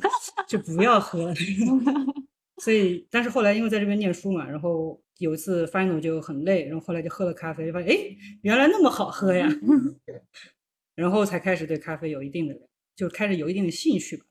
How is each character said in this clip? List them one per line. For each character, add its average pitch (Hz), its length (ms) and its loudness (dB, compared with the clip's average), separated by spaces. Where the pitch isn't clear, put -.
<laughs> 415 480 -2
就 214 100 0
不 165 240 0
要 233 160 6
喝 165 280 -2
了。 175 100 -4
<laughs> 262 1300 0
所 226 100 0
以， 185 380 2
但 240 120 0
是 240 60 -4
后 240 140 2
来 202 100 6
因 220 100 0
为 226 60 0
在 214 100 0
这 202 60 0
边 202 140 2
念 196 140 2
书 196 200 -4
嘛， 151 160 -2
然 147 100 -6
后 160 400 -2
有 160 160 -2
一 - 20 -2
次 170 300 -2
final 185 340 0
就 160 220 -2
很 143 240 -8
累， 185 180 2
然 147 100 -8
后 160 60 -6
后 170 140 -6
来 165 80 -4
就 160 80 -8
喝 185 160 -4
了 170 80 -4
咖 160 180 -8
啡， 160 140 -8
就 165 80 -6
发 175 80 -4
现， 175 80 0
哎， 294 40 6
原 214 160 2
来 269 120 6
那 403 120 4
么 320 100 6
好 - 200 -2
喝 190 240 2
呀。 180 140 4
<laughs> 302 60 2
然 175 160 0
后 208 160 4
才 185 120 -4
开 185 160 0
始 160 120 -4
对 156 100 -2
咖 156 180 -8
啡 156 140 -6
有 143 140 -6
一 139 80 -10
定 160 180 -4
的， 135 80 -10
就 190 140 -2
开 208 180 -2
始 190 80 0
有 156 140 -2
一 - 20 -2
定 190 140 0
的 170 40 0
兴 220 280 0
趣 - 180 -8
吧， - 140 -20